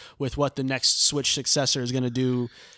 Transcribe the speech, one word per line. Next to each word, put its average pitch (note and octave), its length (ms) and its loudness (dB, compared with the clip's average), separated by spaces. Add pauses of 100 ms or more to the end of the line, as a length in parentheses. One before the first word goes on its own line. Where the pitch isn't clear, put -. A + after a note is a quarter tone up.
(180)
with C3+ 180 -4
what C#3+ 200 0
the C3+ 60 -2
next - 440 2
Switch C#3+ 260 0
successor C#3 500 0
is A#2+ 100 -4
gonna B2+ 180 0
do B2 380 0 (300)